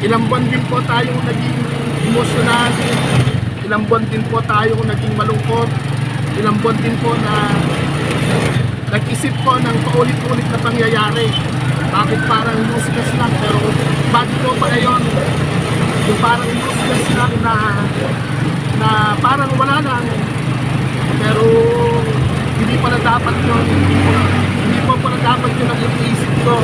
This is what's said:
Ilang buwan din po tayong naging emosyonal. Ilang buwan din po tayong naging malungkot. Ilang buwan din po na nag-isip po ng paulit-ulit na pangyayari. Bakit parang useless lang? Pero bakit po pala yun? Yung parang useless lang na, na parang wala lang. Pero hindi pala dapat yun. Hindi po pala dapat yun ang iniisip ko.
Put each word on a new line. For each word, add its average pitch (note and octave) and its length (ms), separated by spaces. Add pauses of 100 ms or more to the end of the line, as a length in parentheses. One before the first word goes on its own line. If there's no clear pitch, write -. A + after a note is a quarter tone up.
Ilang A3+ 240
buwan B3 240
din B3+ 160
po B3 160
tayong A#3+ 400
naging - 360 (520)
emosyonal. A#3+ 600 (920)
Ilang G#3+ 240
buwan A3 240
din G#3+ 160
po A3 160
tayong A3 400
naging G#3+ 320
malungkot. D#3 560 (640)
Ilang G#3+ 240
buwan A3+ 240
din A#3 160
po A3+ 240
na G#3 320 (1400)
nag-isip - 400 (160)
po B3+ 80
ng B3 220 (100)
paulit-ulit B3 640
na A3+ 80
pangyayari. A3+ 720 (640)
Bakit - 320
parang A3+ 320 (160)
useless A3+ 400
lang? - 240
Pero - 200 (520)
bakit - 320
po B3+ 160
pala - 240
yun? B3 200 (1080)
Yung - 80
parang A#3 320
useless - 640
lang - 240
na, A3+ 160 (1300)
na A3 60 (340)
parang C4+ 320
wala C#4 240
lang. C4+ 240 (1200)
Pero - 200 (1160)
hindi G#3+ 160
pala A#3+ 240
dapat - 400
yun. - 240 (960)
Hindi - 240
po - 160
pala - 160
dapat - 400
yun B3 140
ang - 100
iniisip - 500 (140)
ko. - 180